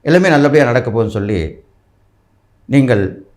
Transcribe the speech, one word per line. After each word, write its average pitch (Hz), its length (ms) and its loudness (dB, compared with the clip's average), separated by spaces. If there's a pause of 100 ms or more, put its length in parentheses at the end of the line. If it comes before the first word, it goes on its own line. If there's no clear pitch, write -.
எல்லாமே 180 280 2
நல்லபடியா 147 360 2
நடக்க 123 260 -2
போகுதுன்னு 110 180 -2
சொல்லி 98 460 -6 (1080)
நீங்கள் 117 600 0 (120)